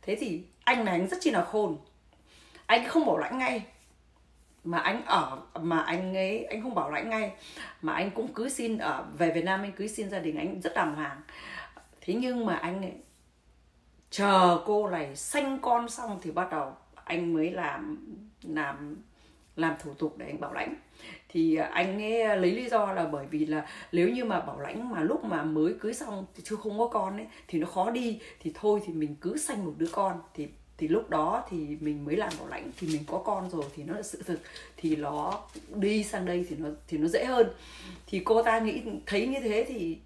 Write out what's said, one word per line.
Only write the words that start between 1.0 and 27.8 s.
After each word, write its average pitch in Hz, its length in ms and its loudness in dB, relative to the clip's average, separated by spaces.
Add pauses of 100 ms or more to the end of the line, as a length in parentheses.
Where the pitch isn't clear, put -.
rất 359 140 -2
chi 311 100 4
là 175 140 4
khôn. 196 320 0 (880)
Anh 240 220 4
không 311 180 4
bảo 170 120 4
lãnh 156 200 -2
ngay, 247 280 0 (960)
mà 170 140 -2
anh 202 280 0
ở, 139 360 2 (200)
mà 165 180 2
anh 185 380 -2
ấy, 196 260 0
anh - 180 -6
không 240 140 -6
bảo 151 160 -2
lãnh 214 180 -2
ngay, 214 220 -2 (500)
mà 156 120 -2
anh 190 180 0
cũng 226 220 -4
cưới 233 160 -2
xin 226 280 -2
ở, 143 280 -2 (120)
về 165 140 4
Việt 165 120 2
Nam 190 180 2
anh 202 100 -4
cưới 196 160 -6
xin 214 220 -4
gia 185 100 -2
đình, 156 180 -2
anh 185 240 -2
rất - 140 -2
đàng 165 200 2
hoàng. 147 260 -6 (800)
Thế 185 120 -2
nhưng 247 320 0
mà 180 100 2
anh 185 260 -4
ấy 180 120 -6 (1160)
chờ 185 560 6
cô 208 240 4
này 143 260 -4
sanh 269 460 -2
con 240 280 2
xong 220 320 -6
thì 160 100 -6
bắt 175 200 0
đầu 147 220 -4 (220)
anh 170 380 -2
mới 160 180 2
làm, 151 460 -4 (460)
làm, 147 540 -6 (580)
làm 160 280 2
thủ 143 100 -10
tục 151 240 -4
để - 80 -10
anh 143 140 -8
bảo - 140 -6
lãnh. - 220 -4 (540)
Thì, 160 260 4
à, - 180 2
anh 190 280 2
ấy 220 360 4
lấy 180 140 6
lý 240 180 -2
do 208 240 4
là 175 140 0
bởi 143 180 -4
vì 151 200 0
là 156 220 0 (240)
nếu 175 180 6
như 247 160 0
mà 196 140 2
bảo - 200 -6
lãnh 214 300 -6
mà 175 140 0
lúc 247 200 2
mà 170 200 0
mới 156 360 2
cưới 220 140 -2
xong 208 320 -6 (100)
thì 180 100 -18
chưa 214 100 -4
không 214 240 -4
có 233 80 6
con 202 300 0
ấy, 220 100 -8 (200)
thì 165 120 0
nó 170 80 0
khó 190 240 2